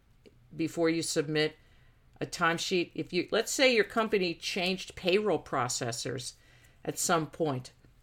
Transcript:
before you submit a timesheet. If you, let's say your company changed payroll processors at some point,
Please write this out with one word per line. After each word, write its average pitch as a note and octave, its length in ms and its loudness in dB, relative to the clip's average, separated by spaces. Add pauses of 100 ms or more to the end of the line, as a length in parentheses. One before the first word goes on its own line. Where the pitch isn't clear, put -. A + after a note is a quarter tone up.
(540)
before E3 360 2
you E3 100 0
submit D3+ 560 0 (640)
a C#3 60 -4
timesheet. E3+ 680 0
If D#3+ 200 -6
you, F3+ 160 0
let's A3 200 0
say C4 240 4
your G#3 100 6
company G#3 500 0
changed F#3 600 -4
payroll F#3+ 480 2
processors B2 920 -4 (500)
at D3+ 140 -6
some D#3+ 300 2
point, C3+ 440 -2 (300)